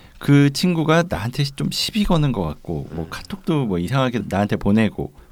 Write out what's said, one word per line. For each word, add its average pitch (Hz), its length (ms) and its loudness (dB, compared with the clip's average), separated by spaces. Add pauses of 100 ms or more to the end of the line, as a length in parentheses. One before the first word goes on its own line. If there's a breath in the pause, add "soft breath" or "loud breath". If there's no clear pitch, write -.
(180 soft breath)
그 143 340 6
친구가 165 560 2
나한테 117 360 -4
좀 - 260 -4
시비 - 340 -2
거는 151 280 2
것 101 100 -2
같고 76 500 -6
뭐 80 160 -6
카톡도 - 580 -4
뭐 92 120 0
이상하게 120 500 0
나한테 101 280 0
보내고 101 560 0 (200 soft breath)